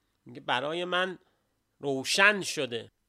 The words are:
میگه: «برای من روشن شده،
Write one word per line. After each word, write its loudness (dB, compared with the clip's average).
میگه: -18
«برای -2
من -2
روشن 4
شده، -6